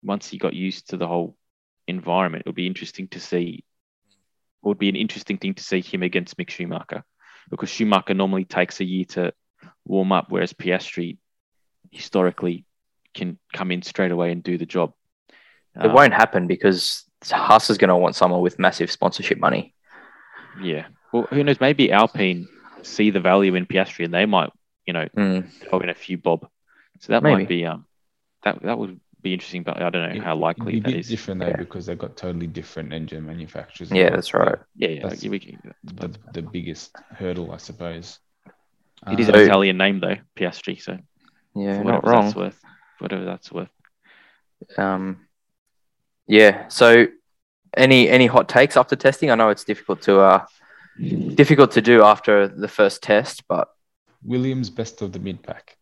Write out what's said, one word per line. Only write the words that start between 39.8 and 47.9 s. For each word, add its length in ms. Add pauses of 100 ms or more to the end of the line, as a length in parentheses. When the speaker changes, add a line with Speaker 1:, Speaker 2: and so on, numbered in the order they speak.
Speaker 1:
though, 160 (180)
Piastri. 460
So 180 (560)
Speaker 2:
Yeah, 220
Speaker 1:
for 60
Speaker 2:
not 200
Speaker 1:
whatever 180
that's 140
Speaker 2:
wrong. 100
Speaker 1:
worth, 160 (380)
whatever 260
that's 260
worth. 180 (1080)
Speaker 2:
Um, 500 (1000)
yeah. 400
So, 400 (680)
any, 340